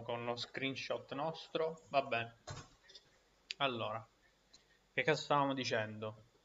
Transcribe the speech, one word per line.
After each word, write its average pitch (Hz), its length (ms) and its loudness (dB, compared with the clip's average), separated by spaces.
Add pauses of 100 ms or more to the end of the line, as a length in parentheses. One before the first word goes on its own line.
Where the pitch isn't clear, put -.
con 117 220 -2
lo 120 100 0
screenshot 127 760 -4
nostro, 160 760 -4
va 139 120 6
bene. 117 360 -2 (1200)
Allora, 113 480 -2 (880)
che 131 100 0
cosa 147 180 4
stavamo 143 320 4
dicendo? 110 680 -2 (220)